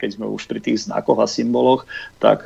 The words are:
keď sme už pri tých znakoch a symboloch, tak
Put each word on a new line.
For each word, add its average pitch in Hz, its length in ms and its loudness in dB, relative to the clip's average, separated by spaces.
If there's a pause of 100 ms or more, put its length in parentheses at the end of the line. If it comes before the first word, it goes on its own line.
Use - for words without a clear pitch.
keď 104 160 -6
sme 110 80 -6
už 107 240 -6
pri 113 80 -6
tých 110 320 -4
znakoch 110 320 2
a 101 80 2
symboloch, 123 560 2 (320)
tak - 280 4